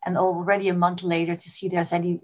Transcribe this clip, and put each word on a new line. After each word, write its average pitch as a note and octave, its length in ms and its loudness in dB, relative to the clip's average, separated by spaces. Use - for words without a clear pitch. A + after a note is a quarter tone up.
and F3+ 140 0
already F#3 500 2
a F3+ 60 2
month F3+ 280 2
later E3+ 340 0
to - 140 -12
see - 180 -6
there's F3 240 0
any F3 320 0